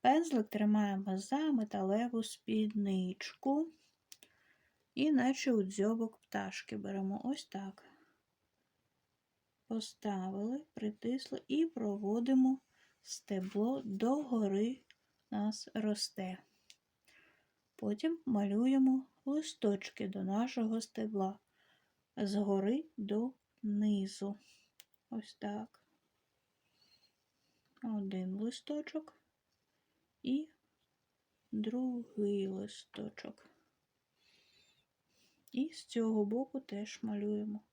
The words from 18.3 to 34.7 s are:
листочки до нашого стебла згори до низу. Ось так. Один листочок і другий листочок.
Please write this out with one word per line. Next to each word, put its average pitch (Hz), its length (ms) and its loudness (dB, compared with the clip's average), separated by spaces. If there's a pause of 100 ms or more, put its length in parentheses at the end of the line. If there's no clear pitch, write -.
листочки 220 840 -2
до 190 160 -6
нашого 226 580 0
стебла 202 580 -2 (800)
згори 202 680 2 (120)
до 220 360 -2 (280)
низу. 208 800 0 (680)
Ось 226 260 -10
так. 208 460 -8 (2000)
Один 190 540 -2
листочок 294 800 -6 (1040)
і 277 280 -2 (1000)
другий 214 960 -2
листочок. - 1040 -10 (2000)